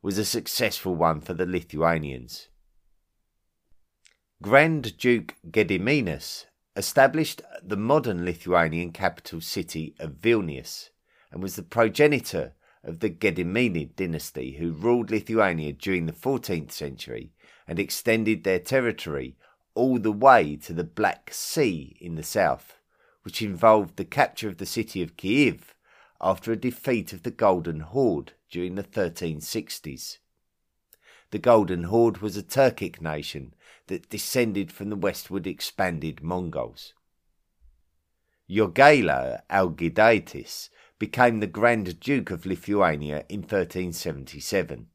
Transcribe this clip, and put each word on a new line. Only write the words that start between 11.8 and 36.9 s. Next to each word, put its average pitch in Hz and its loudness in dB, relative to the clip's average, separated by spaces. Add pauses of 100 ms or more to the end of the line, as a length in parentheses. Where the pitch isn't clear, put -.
of 82 -10
the 107 0
Gedimini 90 -2
dynasty, 73 -8
who 85 -4
ruled 107 0
Lithuania 95 0
during 87 -2
the 80 -4
fourteenth 104 -4
century 64 -12 (340)
and 87 -6
extended 110 0
their 92 2
territory 85 -4 (380)
all 127 2
the 107 2
way 104 8
to - -14
the 85 -4
Black - -4
Sea 95 -2
in 85 -10
the 80 -8
south, 80 -2 (440)
which - -8
involved 101 4
the 95 -6
capture - -2
of - -8
the 95 -8
city 101 -6
of 80 -8
Kiev 110 0 (460)
after 95 -2
a 113 -2
defeat 120 -4
of 92 -18
the 123 -6
Golden 87 2
Horde 85 -2 (140)
during 90 -6
the 98 -8
thirteen 82 -4
sixties. - -10 (1120)
The 107 -6
Golden 92 4
Horde 113 4
was 104 -6
a 101 -6
Turkic 120 0
nation 76 -8 (360)
that 92 -8
descended 104 -2
from 101 -10
the 104 -6
westward 95 -4
expanded 80 -6
Mongols. 78 -6 (1500)